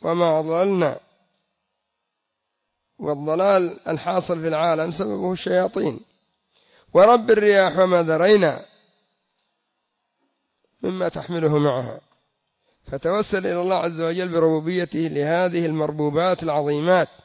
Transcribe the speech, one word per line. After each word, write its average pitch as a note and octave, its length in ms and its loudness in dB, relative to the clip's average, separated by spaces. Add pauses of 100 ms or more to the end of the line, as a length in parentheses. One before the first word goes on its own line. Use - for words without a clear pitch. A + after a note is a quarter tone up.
وما E3 380 0
أضللنا، E3 600 0 (2000)
والضلال E3+ 880 -2
الحاصل F3 540 -4
في D#3+ 60 -4
العالم D#3+ 440 0
سببه F#3+ 400 -4
الشياطين. F#3 680 -2 (920)
ورب A3+ 380 6
الرياح G3+ 460 4
وما F3+ 260 4
ذرينا E3 640 2 (2250)
مما F#3 260 -4
تحمله D#3+ 480 -2
معها، C3 440 -2 (880)
فتوسل F#3+ 560 -4
إلى F3 140 -2
الله F#3 140 0
عز E3+ 260 -4
وجل F3+ 280 -4
بربوبيته D#3+ 680 0
لهذه E3 680 -2
المربوبات D3+ 760 -2
العظيمات، D3+ 640 0 (180)